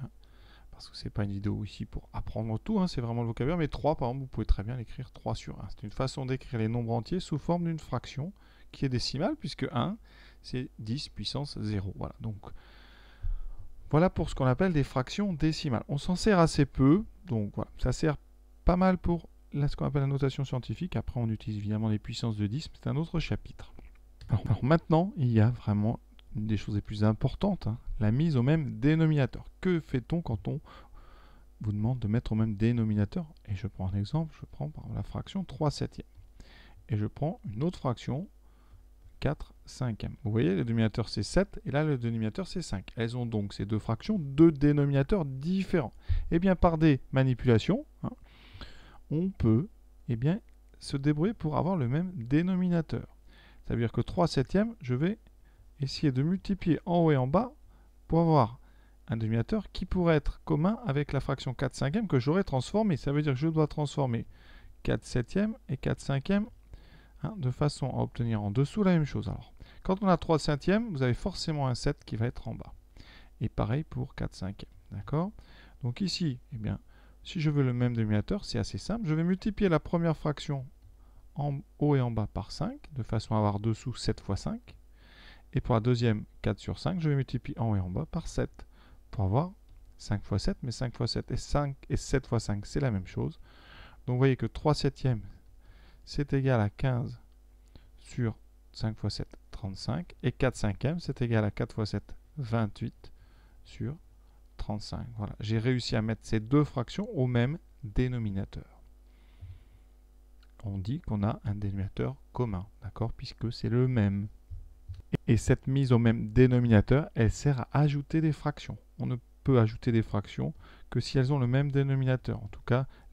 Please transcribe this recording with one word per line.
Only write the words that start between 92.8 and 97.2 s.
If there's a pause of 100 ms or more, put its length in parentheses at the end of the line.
même
chose. (640)
Donc
vous
voyez
que
trois
septièmes (800)
c'est
égal
à
quinze (800)